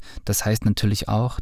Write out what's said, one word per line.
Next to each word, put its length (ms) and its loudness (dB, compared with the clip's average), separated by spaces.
Das 180 0
heißt 220 2
natürlich 420 2
auch, 340 0